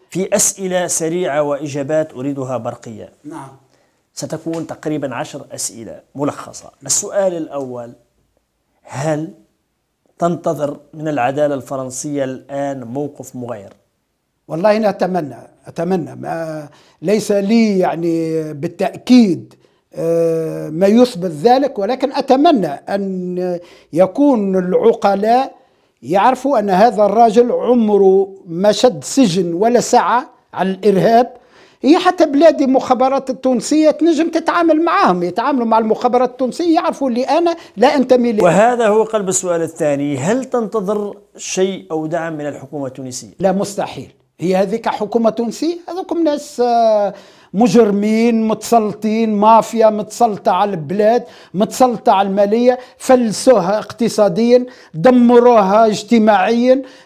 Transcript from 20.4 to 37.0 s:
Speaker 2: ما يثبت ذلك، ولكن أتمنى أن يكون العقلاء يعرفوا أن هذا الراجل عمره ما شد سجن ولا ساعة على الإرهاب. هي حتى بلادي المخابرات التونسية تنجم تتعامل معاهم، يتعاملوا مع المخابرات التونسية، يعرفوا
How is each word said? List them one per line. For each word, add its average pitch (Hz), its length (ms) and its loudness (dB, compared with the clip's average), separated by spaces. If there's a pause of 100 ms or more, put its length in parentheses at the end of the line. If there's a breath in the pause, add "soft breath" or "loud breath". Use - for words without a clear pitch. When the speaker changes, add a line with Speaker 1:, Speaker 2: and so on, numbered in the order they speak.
Speaker 2:
ما 160 180 0
يثبت 208 440 2
ذلك، 233 480 2
ولكن 254 340 -4
أتمنى 269 540 2
أن 180 920 -6 (340 loud breath)
يكون 269 640 2
العقلاء 208 1000 0 (480)
يعرفوا 247 560 0
أن 208 120 -2
هذا 202 340 4
الراجل 226 480 4
عمره 196 840 2 (120)
ما 185 260 0
شد 202 320 2
سجن 180 480 0
ولا 220 280 2
ساعة 233 500 0 (240)
على 190 160 -2
الإرهاب. 202 720 2 (420 soft breath)
هي 294 160 4
حتى 359 280 2
بلادي 302 380 4
المخابرات 262 680 0
التونسية 262 600 0
تنجم 320 400 0
تتعامل 330 540 0
معاهم، 330 380 2
يتعاملوا 233 440 -2
مع 226 120 2
المخابرات 240 520 0
التونسية، 311 440 -2
يعرفوا 320 340 -2